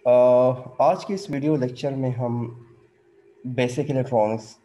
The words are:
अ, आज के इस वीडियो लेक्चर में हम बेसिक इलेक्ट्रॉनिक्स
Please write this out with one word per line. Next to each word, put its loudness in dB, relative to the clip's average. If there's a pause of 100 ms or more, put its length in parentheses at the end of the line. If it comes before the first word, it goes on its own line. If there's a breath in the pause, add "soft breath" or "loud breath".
अ, 4 (680)
आज 2
के -6
इस -8
वीडियो 0
लेक्चर -4
में -2
हम -6 (800)
बेसिक -2
इलेक्ट्रॉनिक्स -2